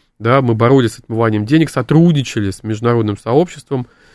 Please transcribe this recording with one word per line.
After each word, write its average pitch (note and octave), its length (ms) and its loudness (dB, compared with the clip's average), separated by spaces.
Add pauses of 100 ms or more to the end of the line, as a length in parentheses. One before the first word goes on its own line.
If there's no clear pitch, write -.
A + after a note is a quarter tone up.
(180)
Да, B2 240 0
мы A#2 140 0
боролись A#2 380 2
с - 60 -20
отмыванием A2 460 -2
денег, D3+ 240 2
сотрудничали C#3+ 800 0
с - 140 -10
международным A2 540 -2
сообществом, C#3 680 -4 (300)